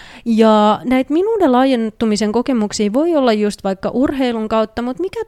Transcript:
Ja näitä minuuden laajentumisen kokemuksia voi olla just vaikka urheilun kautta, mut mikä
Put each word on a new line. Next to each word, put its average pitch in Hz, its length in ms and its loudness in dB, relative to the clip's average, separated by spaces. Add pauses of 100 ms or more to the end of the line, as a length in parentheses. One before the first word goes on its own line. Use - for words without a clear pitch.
(240)
Ja 220 600 4
näitä 254 280 0
minuuden 370 400 2
laajentumisen 226 800 0
kokemuksia 220 600 -2
voi 311 240 0
olla 254 160 2
just 208 320 -2
vaikka 196 260 -4
urheilun 247 580 -2
kautta, 220 340 -2
mut 247 160 -8
mikä 381 300 -8